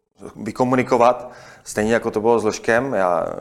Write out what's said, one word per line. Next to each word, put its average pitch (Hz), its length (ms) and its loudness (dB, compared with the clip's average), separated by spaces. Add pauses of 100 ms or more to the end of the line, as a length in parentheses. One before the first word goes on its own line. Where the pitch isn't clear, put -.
(360)
vykomunikovat, 123 960 2 (320)
stejně 110 300 -2
jako 113 180 0
to 107 100 -2
bylo 113 180 2
s 104 40 -2
Ložkem. 120 500 -2
Já, 90 320 0 (160)